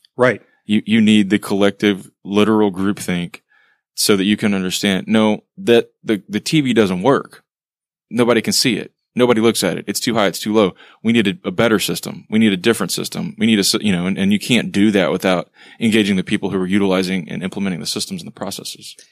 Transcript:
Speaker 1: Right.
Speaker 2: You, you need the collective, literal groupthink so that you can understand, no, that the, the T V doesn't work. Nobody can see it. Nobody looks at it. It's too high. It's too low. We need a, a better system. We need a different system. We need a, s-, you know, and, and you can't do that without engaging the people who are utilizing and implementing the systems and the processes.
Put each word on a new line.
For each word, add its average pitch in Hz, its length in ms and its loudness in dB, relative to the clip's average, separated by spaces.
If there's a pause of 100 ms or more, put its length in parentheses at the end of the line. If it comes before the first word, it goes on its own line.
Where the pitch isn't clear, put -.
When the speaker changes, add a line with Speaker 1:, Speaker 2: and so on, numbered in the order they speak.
(180)
Speaker 1:
Right. 123 240 0 (240)
Speaker 2:
You, 104 200 0
you 110 140 2
need 107 300 4
the 101 100 2
collective, 101 720 0 (140)
literal 104 480 2
groupthink 92 680 -6 (520)
so - 240 2
that 95 80 0
you 104 100 2
can 101 180 -2
understand, 95 540 -2
no, 107 380 2 (120)
that 117 340 2 (120)
the, 104 240 -2
the 101 140 -4
T - 180 0
V 131 140 0
doesn't 92 280 2
work. 113 420 -2 (640)
Nobody 117 320 2
can 104 120 -4
see 120 220 0
it. - 160 -8 (240)
Nobody 120 240 4
looks 113 240 2
at 85 140 -2
it. 90 100 -10
It's 101 140 -6
too 113 140 -2
high. 104 120 2
It's 87 120 -4
too 107 140 -6
low. 107 220 2 (260)
We 113 120 0
need 113 140 2
a, 95 200 -4
a 98 40 -6
better 110 280 2
system. - 500 -8
We 110 100 0
need 110 120 4
a 95 60 0
different 107 340 0
system. 87 460 -8
We 101 80 -2
need 113 120 2
a, 98 40 0
s-, - 140 0
you 104 180 -2
know, 87 120 -2
and, 95 120 -4
and 98 160 0
you 101 60 0
can't 107 340 -2
do 101 180 4
that 92 220 2
without 90 360 0 (300)
engaging 104 380 2
the 90 80 0
people 98 240 -4
who 95 100 -2
are 92 80 -2
utilizing 95 640 0
and 95 120 -8
implementing 95 380 -6
the - 60 -12
systems 95 360 -8
and 80 60 -16
the - 100 -20
processes. - 600 -14 (140)